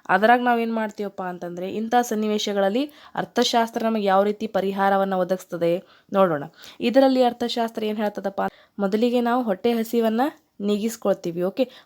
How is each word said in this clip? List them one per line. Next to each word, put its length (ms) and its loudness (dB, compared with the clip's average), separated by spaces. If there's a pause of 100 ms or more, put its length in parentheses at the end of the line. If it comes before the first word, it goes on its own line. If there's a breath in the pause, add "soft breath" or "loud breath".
ಅದ್ರಾಗ 320 4
ನಾವೇನ್ 340 0
ಮಾಡ್ತೀವಪ್ಪ 480 -6
ಅಂತಂದ್ರೆ 520 -8
ಇಂಥ 280 -4
ಸನ್ನಿವೇಶಗಳಲ್ಲಿ 880 -2 (240 loud breath)
ಅರ್ಥಶಾಸ್ತ್ರ 720 0
ನಮಗೆ 200 -2
ಯಾವ 180 6
ರೀತಿ 240 -2
ಪರಿಹಾರವನ್ನ 680 0
ಒದಗಿಸ್ತದೆ 580 -2 (400 soft breath)
ನೋಡೋಣ. 320 2 (360 loud breath)
ಇದರಲ್ಲಿ 420 4
ಅರ್ಥಶಾಸ್ತ್ರ 640 -2
ಏನ್ 120 -4
ಹೇಳ್ತದಪ್ಪ? 460 -4 (360 soft breath)
ಮೊದಲಿಗೆ 420 0
ನಾವು 220 0
ಹೊಟ್ಟೆ 300 0
ಹಸಿವನ್ನ 480 0 (400)
ನೀಗಿಸ್ಕೊಳ್ತೀವಿ. 800 -2
ಓಕೆ, 280 -2 (160 loud breath)